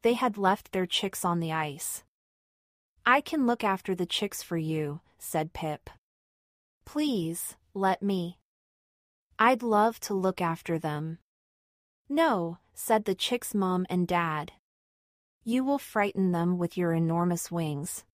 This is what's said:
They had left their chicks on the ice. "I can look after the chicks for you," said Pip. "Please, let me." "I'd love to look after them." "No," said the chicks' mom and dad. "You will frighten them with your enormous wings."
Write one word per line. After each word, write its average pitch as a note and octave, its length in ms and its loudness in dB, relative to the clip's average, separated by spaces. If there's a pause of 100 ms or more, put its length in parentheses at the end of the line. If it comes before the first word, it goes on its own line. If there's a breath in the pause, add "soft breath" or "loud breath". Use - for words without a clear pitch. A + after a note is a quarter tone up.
They A#3 120 4
had A3+ 240 0
left G3 340 0
their F#3 140 0
chicks - 400 -4
on F3 140 2
the E3 120 -2
ice. D#3 520 -6 (1000)
"I B3+ 140 6
can C#4+ 260 0
look A#3+ 180 0
after G3 300 0
the F3+ 120 0
chicks - 360 -6
for - 160 -4
you," D#3 440 -2 (160)
said D#3+ 360 -4
Pip. - 360 -8 (960)
"Please, G#3 720 -4 (160)
let F#3+ 280 0
me." F#3 380 -2 (1000)
"I'd A#3+ 260 6
love A3 380 4
to - 120 -4
look F#3+ 280 0
after E3 380 -2
them." D#3 400 -4 (880)
"No," A#3 520 2 (140)
said A3 320 0
the F#3+ 100 0
chicks' - 400 -4
mom F#3 340 2
and F3+ 180 2
dad. E3 460 -2 (880)
"You B3 220 0
will C#4 140 2
frighten G3 520 0
them F3 260 2
with F3 200 -2
your F3 160 2
enormous E3 580 0
wings." D#3 640 -4